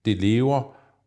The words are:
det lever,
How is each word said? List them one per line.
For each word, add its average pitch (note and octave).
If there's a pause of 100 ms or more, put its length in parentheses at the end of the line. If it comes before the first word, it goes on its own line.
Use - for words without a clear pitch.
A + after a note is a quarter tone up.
det F#2+
lever, B2 (320)